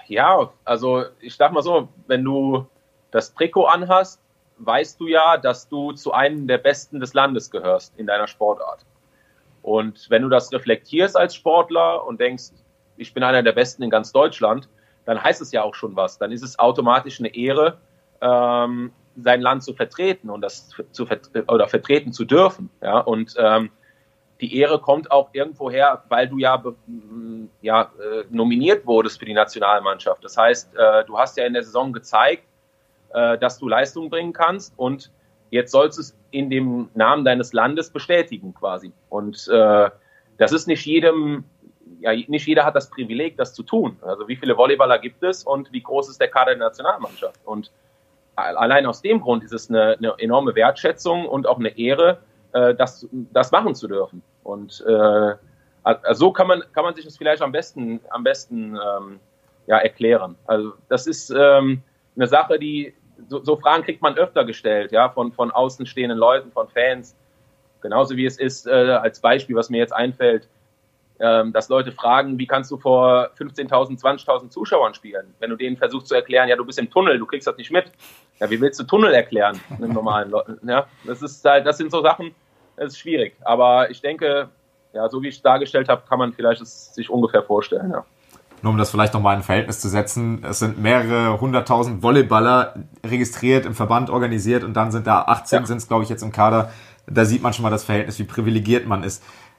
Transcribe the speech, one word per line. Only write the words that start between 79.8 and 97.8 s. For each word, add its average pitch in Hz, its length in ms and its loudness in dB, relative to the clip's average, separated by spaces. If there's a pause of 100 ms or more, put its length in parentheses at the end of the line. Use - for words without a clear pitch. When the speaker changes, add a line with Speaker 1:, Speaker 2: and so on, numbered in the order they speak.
Speaker 1:
normalen 107 380 -2
Leuten? 110 360 -6
Ja, 131 200 -2 (180)
das 123 160 -12
ist 143 240 -8
halt, 139 220 4
das 147 100 0
sind 160 140 -8
so 165 100 -2
Sachen, 160 340 0 (420)
das 139 180 -10
ist - 40 -20
schwierig. 151 440 -4
Aber 123 480 4
ich 127 100 -18
denke, 143 480 -2 (460)
ja, 110 160 -2
so 131 100 -8
wie 139 80 -8
ich 135 80 -14
es - 60 -20
dargestellt 135 480 2
habe, 123 180 0
kann 135 100 0
man 120 140 0
vielleicht 117 300 0
es - 320 -20
sich 117 160 -10
ungefähr 113 320 2
vorstellen, 104 480 -2
ja. 156 140 -6 (580)
Speaker 2:
Nur 110 100 0
um 107 60 2
das 104 120 0
vielleicht 104 240 0
nochmal 104 220 2
in 101 40 -6
ein 98 40 -8
Verhältnis 107 360 -2
zu 101 80 -6
setzen, 113 560 -4
es 90 140 -6
sind 107 240 -4
mehrere 117 580 0
hunderttausend 120 640 0
Volleyballer 120 720 4 (280)
registriert, 123 640 0
im 113 100 -6
Verband 113 360 0
organisiert 117 540 0
und 110 100 -6
dann 110 160 0
sind 110 160 -4
da 107 160 4
achtzehn, - 380 0
Speaker 1:
Ja. 120 60 -6
Speaker 2:
sind's, 113 220 -6
glaub 110 140 2
ich, 110 80 -6
jetzt 110 120 -8
im 110 80 -8
Kader. 110 400 2 (360)
Da 113 180 4
sieht 117 180 2
man 107 120 0
schon 117 80 -6
mal 113 80 0
das 107 140 -2